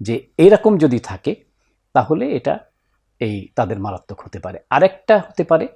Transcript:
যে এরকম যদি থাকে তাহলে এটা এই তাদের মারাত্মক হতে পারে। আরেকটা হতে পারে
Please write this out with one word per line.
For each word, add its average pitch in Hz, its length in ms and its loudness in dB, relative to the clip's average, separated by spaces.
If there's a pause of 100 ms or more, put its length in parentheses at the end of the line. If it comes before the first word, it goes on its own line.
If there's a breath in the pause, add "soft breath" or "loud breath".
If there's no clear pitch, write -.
যে 113 260 -6 (100)
এরকম 202 400 6
যদি 131 220 2
থাকে - 360 -8 (580)
তাহলে 160 420 -2
এটা - 240 -4 (600)
এই 104 360 -8
তাদের 107 240 -4
মারাত্মক 98 420 -12
হতে - 180 -20
পারে। 90 200 -14 (100)
আরেকটা 190 480 2
হতে - 260 -6
পারে 165 320 0